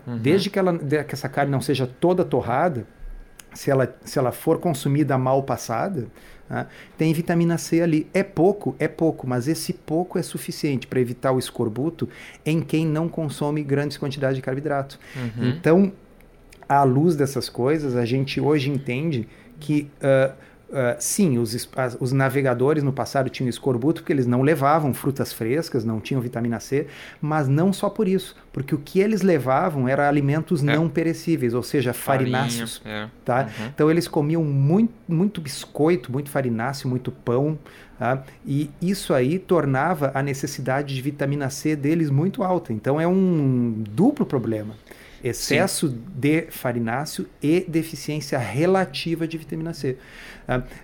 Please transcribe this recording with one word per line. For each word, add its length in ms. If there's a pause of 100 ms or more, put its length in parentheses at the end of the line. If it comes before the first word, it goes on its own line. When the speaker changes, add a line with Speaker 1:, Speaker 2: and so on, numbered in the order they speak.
Speaker 1:
Uhum. 120
Speaker 2:
Desde 320
que 80
ela, 140
de-, 320
que 100
essa 140
carne 220
não 100
seja 260
toda 380
torrada, 640 (680)
se 160
ela, 240 (100)
se 140
ela 140
for 260
consumida 600
mal 240
passada, 640 (420)
né, 180 (320)
tem 140
vitamina 460
C 240
ali. 320
É 80
pouco, 560
é 100
pouco, 380
mas 220
esse 260
pouco 440
é 40
suficiente 640
pra 140
evitar 320
o 60
escorbuto 680 (400)
em 160
quem 240
não 220
consome 540
grandes 360
quantidades 380
de 60
carboidrato. 560 (180)
Speaker 1:
Uhum. 320
Speaker 2:
Então, 440 (760)
à 140
luz 340
dessas 320
coisas, 480
a 100
gente 340
hoje 300
entende 580 (320)
que, 300 (120)
ah, 300 (420)
ah, 240
sim, 380
os 180
es-, 220
as, 240
os 120
navegadores 720
no 120
passado 340
tinham 220
escorbuto 500
porque 120
eles 140
não 140
levavam 540
frutas 360
frescas, 540
não 160
tinham 220
vitamina 380
C, 260 (340)
mas 260
não 280
só 160
por 180
isso, 260 (160)
porque 240
o 40
que 200
eles 220
levavam 640
era 220
alimentos 540
Speaker 1:
É. 20 (100)
Speaker 2:
não 140
perecíveis, 640
ou 100
seja, 300
Speaker 1:
Farinha, 460
Speaker 2:
farináceos, 480
Speaker 1:
é. 200 (160)
Speaker 2:
tá? 200 (180)
Speaker 1:
Uhum. 140
Speaker 2:
Então 160
eles 180
comiam 340
muito, 520 (120)
muito 360
biscoito, 680
muito 200
farináceo, 580
muito 240
pão, 460 (400)
tá? 260 (220)
E 240 (100)
isso 320
aí 260
tornava 760
a 80
necessidade 720
de 80
vitamina 480
C 260
deles 320
muito 340
alta. 300
Então 260
é 80
um 840
duplo 340
problema. 500 (480)
Excesso 640
Speaker 1:
Sim. 120 (160)
Speaker 2:
de 340
farináceo 760 (160)
e 260
deficiência 720
relativa 880
de 120
vitamina 340
C. 240 (520)
Ah, 140 (220)